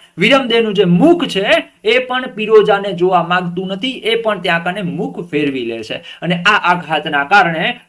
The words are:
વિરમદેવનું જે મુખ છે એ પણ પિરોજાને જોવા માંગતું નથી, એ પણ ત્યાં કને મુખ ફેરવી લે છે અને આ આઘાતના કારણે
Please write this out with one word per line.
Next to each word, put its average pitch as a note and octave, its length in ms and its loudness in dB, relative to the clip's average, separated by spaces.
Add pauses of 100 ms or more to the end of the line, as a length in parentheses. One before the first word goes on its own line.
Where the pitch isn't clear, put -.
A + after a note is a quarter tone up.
(180)
વિરમદેવનું A#3 560 2
જે G3 100 4
મુખ A#3 420 4
છે C4 380 0 (200)
એ A#3 140 2
પણ B3+ 280 -4
પિરોજાને G3+ 640 2
જોવા F3 300 2
માંગતું F3+ 440 -2
નથી, G3 240 -6
એ A3+ 320 -4
પણ G#3 180 -2
ત્યાં E3+ 240 -2
કને F#3+ 180 -4
મુખ F3+ 480 -6
ફેરવી C#3 340 -2
લે A2+ 180 -6
છે B2 120 -10
અને F3 480 -6
આ F#3 300 2
આઘાતના D3+ 520 -2
કારણે F#3 640 0